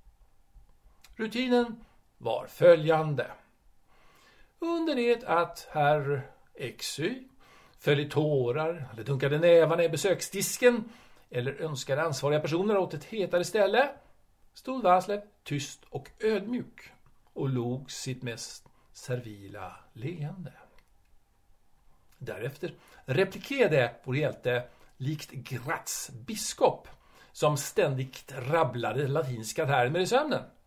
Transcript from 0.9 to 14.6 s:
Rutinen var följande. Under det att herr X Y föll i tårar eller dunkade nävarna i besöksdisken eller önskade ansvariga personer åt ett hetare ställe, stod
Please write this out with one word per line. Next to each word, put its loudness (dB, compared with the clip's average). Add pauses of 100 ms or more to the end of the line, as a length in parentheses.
Rutinen 0 (320)
var -4
följande. 4 (1300)
Under -2
det 0
att -2
herr 0 (220)
X -10
Y -4 (560)
föll 2
i -4
tårar 0
eller -12
dunkade 0
nävarna 8
i 4
besöksdisken 2 (400)
eller -6
önskade -2
ansvariga 0
personer 0
åt 0
ett -10
hetare -2
ställe, 4 (640)
stod -8